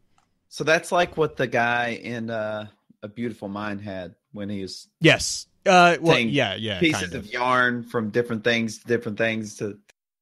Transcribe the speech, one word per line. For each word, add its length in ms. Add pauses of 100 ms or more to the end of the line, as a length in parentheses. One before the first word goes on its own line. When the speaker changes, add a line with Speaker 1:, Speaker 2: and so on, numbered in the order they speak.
(500)
Speaker 1:
So 140
that's 280
like 260
what 200
the 100
guy 560
in, 260
uh, 380 (340)
A 60
Beautiful 400
Mind 340
had 320 (180)
when 180
he 120
was 260 (120)
Speaker 2:
Yes. 480 (180)
Uh, 360
well, 140
Speaker 1:
saying 140
Speaker 2:
yeah, 240
yeah, 260
Speaker 1:
pieces 220
Speaker 2:
kind 140
Speaker 1:
of 100
Speaker 2:
of. 80
Speaker 1:
yarn 500
from 280
different 320
things, 340
different 400
things 400
to 220 (420)